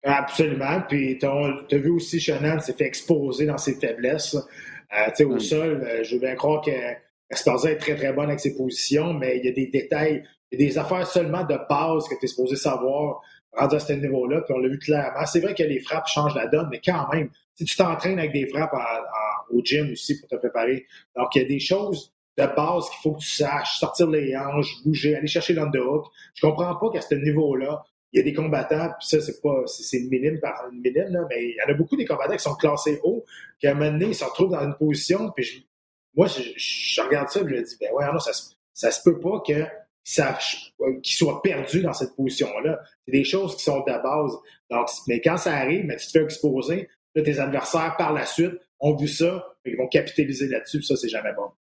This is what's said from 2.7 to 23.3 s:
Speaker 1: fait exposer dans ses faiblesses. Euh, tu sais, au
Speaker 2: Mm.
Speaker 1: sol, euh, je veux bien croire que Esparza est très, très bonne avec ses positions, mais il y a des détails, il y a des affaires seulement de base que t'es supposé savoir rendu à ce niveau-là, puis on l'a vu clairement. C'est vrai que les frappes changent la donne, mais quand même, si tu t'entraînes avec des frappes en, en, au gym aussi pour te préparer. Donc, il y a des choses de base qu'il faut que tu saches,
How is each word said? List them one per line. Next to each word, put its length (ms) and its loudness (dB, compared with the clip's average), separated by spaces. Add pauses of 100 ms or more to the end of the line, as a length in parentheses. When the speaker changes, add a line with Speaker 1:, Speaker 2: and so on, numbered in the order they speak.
Speaker 1:
fait 120 0
exposer 600 0
dans 120 0
ses 180 0
faiblesses. 600 -2
Euh, 760 -4
tu 60 -8
sais, 100 6
au 100 0
Speaker 2:
Mm. 40 0
Speaker 1:
sol, 440 0
euh, 200 -2
je 120 -4
veux 60 0
bien 140 -2
croire 260 0
que 100 -2 (580)
Esparza 420 2
est 60 0
très, 180 -2
très 180 -2
bonne 140 0
avec 120 -2
ses 160 -2
positions, 580 0
mais 240 0
il 80 -2
y 40 4
a 20 -2
des 160 -2
détails, 560 0 (280)
il 80 -6
y 40 10
a 40 6
des 100 0
affaires 280 0
seulement 380 2
de 140 0 (120)
base 380 2
que 120 -4
t'es 80 -2
supposé 280 0
savoir 680 0 (300)
rendu 240 4
à 40 4
ce 140 -2
niveau-là, 480 0
puis 120 -2
on 60 0
l'a 100 2
vu 100 -4
clairement. 460 0
C'est 160 0
vrai 120 -2
que 100 0
les 160 0
frappes 280 -4
changent 280 0
la 120 -2
donne, 240 2
mais 120 -8
quand 280 0
même, 180 0 (260)
si 100 -6
tu 100 2
t'entraînes 440 2
avec 120 0
des 160 0
frappes 260 -2
en, 40 0
en, 800 -4
au 60 6
gym 280 0
aussi 280 -4
pour 100 -20
te 80 -4
préparer. 500 -2 (280)
Donc, 200 0
il 60 6
y 40 2
a 20 -8
des 120 0
choses 540 -2 (240)
de 80 4
base 440 0
qu'il 140 -12
faut 120 2
que 40 -16
tu 100 -4
saches, 500 -2